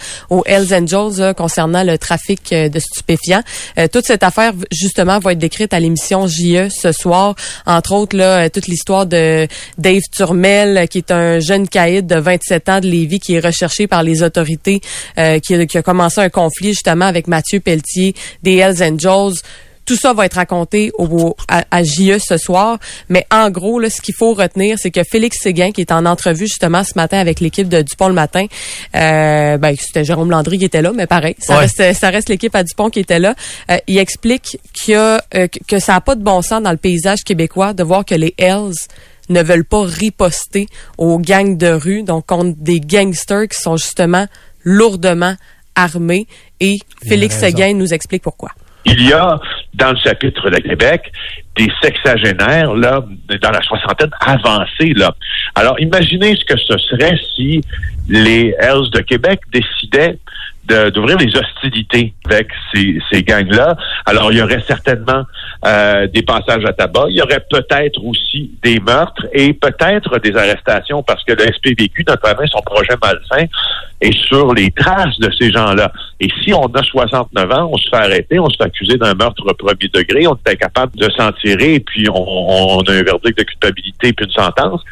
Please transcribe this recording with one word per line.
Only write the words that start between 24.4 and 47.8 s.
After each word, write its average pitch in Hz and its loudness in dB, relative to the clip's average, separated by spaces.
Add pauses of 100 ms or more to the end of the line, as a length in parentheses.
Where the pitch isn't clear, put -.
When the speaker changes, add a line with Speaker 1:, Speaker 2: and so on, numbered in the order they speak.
Speaker 1:
c'est 180 -4
que 180 0
Félix 226 0
Séguin, 185 0
qui 202 -4
est 165 -2
en 165 2
entrevue 175 0
justement 180 0
ce - -8
matin 165 0
avec 170 0
l'équipe 180 -2
de 170 2
Dupont 151 -2
le 190 2
matin, 180 0 (480)
euh, 151 2
ben, 147 2
c'était - -4
Jérôme 165 0
Landry 165 0
qui 185 2
était 165 0
là, 175 2
mais 196 -4
pareil, 165 0
ça - 0
Speaker 2:
Ouais. 147 6
Speaker 1:
reste, 185 2
ça 190 0
reste 202 -2
l'équipe 220 -2
à 202 2
Dupont 208 -2
qui 220 -2
était 180 0
là. 196 2 (380)
Euh, 180 4 (120)
il 190 2
explique - -2 (160)
qu'il - -2
y - 6
a, 220 4 (140)
euh, 185 2
que, - -12
que 202 0
ça 190 4
a 180 2
pas 269 0
de 202 -4
bon 190 2
sens 220 -2
dans 202 0
le 165 0
paysage 185 0
québécois 185 0
de 185 -4
voir 185 2
que 196 -2
les 160 0
Hells 190 0 (540)
ne 175 4
veulent 170 4
pas 214 0
riposter 202 -2 (280)
aux 170 2
gangs 190 2
de 170 4
rue, 180 -2
donc 165 -4
contre 175 0
des 160 0
gangsters 196 0
qui - -10
sont 165 -2
justement 180 0 (340)
lourdement 185 2 (400)
armés. 175 0 (320)
Et 196 2 (280)
Speaker 2:
Il - -16
a - -6
Speaker 1:
Félix 208 2
Speaker 2:
raison. - 0
Speaker 1:
Séguin 190 2
nous 185 0